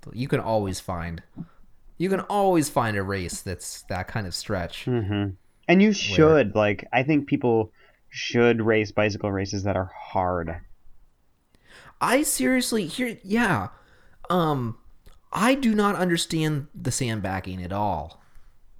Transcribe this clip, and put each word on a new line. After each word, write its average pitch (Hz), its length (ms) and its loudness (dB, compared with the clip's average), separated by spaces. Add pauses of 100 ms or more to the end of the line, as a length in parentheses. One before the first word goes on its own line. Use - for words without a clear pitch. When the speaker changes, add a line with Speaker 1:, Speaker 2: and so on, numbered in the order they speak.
(120)
Speaker 1:
you 123 160 -6
can 131 120 0
always 104 400 -2
find, 85 420 -8 (760)
you 170 100 0
can 190 120 0
always 190 480 2
find 113 280 0
a 98 60 0
race 95 400 -4
that's - 400 -10
that 95 260 -6
kind 107 180 -4
of 85 80 -8
stretch. 90 520 -6
Speaker 2:
Mm-hmm. 101 440 0 (380)
And 180 140 6
you 214 60 8
Speaker 1:
Where 208 60 4
Speaker 2:
should, 135 600 4
like, 104 380 2
I 123 100 4
think 143 240 2
people 117 460 2 (380)
should 120 520 2
race 107 300 2
bicycle 104 400 0
races 98 320 -2
that 101 120 0
are 92 200 -2
hard. 87 640 -4 (1400)
Speaker 1:
I 269 220 4
seriously, 254 640 0
here, 233 380 -6
yeah. 190 440 0 (640)
Um, 147 480 0 (540)
I 254 240 2
do 220 180 2
not 202 220 2
understand 160 760 -2
the - 180 -6
sandbagging 95 720 -4
at 90 100 -10
all. 95 500 -4 (580)